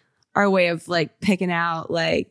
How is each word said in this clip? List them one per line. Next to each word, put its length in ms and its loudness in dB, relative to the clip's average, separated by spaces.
our 140 2
way 180 4
of, 200 -4
like, 320 -2
picking 300 0
out, 400 -2
like, 400 0